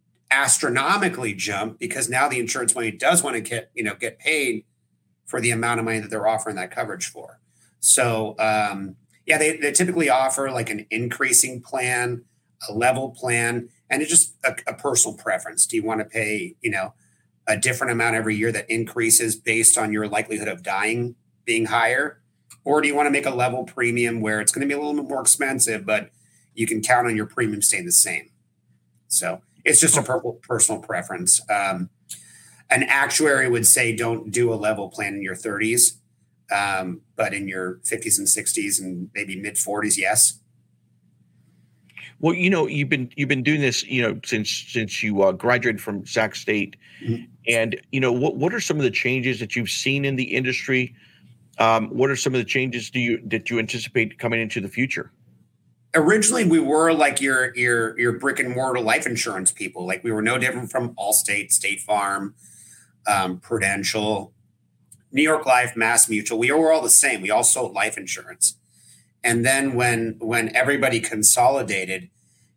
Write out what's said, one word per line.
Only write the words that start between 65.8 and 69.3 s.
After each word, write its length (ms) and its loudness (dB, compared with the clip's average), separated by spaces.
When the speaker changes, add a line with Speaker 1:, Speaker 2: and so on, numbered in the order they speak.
Speaker 1:
We 120 2
were 220 4
all 100 4
the 80 0
same. 300 4
We 100 -4
all 140 4
sold 280 0
life 240 -2
insurance. 600 -4
And 200 2